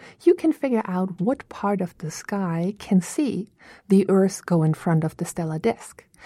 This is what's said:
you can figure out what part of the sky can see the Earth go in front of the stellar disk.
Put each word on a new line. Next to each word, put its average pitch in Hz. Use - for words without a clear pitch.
you 349
can 330
figure 240
out 185
what 240
part 202
of 180
the 156
sky 180
can 185
see 214
the 196
Earth 190
go 165
in 156
front 160
of 160
the 175
stellar 160
disk. -